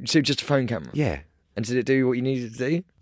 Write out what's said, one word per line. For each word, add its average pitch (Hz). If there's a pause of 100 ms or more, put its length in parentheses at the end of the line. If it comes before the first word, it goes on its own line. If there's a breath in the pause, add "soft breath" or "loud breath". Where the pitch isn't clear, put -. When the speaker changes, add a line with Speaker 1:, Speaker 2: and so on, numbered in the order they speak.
Speaker 1:
so 160
just 139
a -
phone 139
camera? 80
Speaker 2:
Yeah. 104 (360)
Speaker 1:
And 101
did 120
it 120
do 135
what 127
you 123
needed 123
to 117 (120)
do? 170 (180)